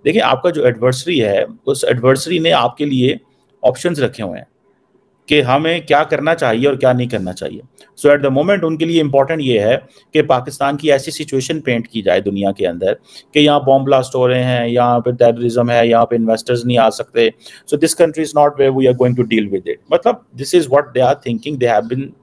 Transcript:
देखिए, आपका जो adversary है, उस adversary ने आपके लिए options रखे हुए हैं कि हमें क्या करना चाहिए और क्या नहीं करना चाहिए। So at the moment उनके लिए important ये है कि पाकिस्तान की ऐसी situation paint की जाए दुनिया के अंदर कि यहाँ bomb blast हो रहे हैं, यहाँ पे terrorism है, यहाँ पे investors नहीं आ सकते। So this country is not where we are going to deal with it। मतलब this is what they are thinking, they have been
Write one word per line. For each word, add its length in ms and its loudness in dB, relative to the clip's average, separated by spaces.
देखिए, 160 2
आपका 300 0
जो 160 -2
adversary 520 0
है, 280 0
उस 220 -2
adversary 500 0
ने 120 0
आपके 340 0
लिए 360 0
options 360 0
रखे 220 -4
हुए 160 -10
हैं 80 -20
कि 120 2
हमें 460 0
क्या 180 2
करना 300 -2
चाहिए 320 0
और 100 0
क्या 160 2
नहीं 160 -2
करना 240 -6
चाहिए। 280 -12
So 180 4
at 60 -4
the 160 0
moment 260 0
उनके 200 -4
लिए 160 0
important 400 0
ये 180 0
है 180 2
कि 100 2
पाकिस्तान 540 -2
की 120 -4
ऐसी 220 2
situation 500 -4
paint 260 -4
की 160 -8
जाए 180 2
दुनिया 320 -2
के 140 -4
अंदर 280 -2
कि 60 4
यहाँ 240 4
bomb 200 4
blast 300 0
हो 120 2
रहे 180 0
हैं, 240 -2
यहाँ 320 2
पे 120 -2
terrorism 580 0
है, 180 2
यहाँ 160 4
पे 120 -2
investors 480 -2
नहीं 140 0
आ 120 4
सकते। 420 -2
So 120 -2
this 140 0
country 260 0
is 180 -4
not 100 4
where 240 0
we 160 0
are 140 2
going 120 2
to 180 0
deal 120 2
with 180 -6
it। 160 -8
मतलब 340 -2
this 140 -8
is 80 4
what 220 0
they 80 2
are 120 0
thinking, 300 -6
they 140 0
have 140 0
been 160 -6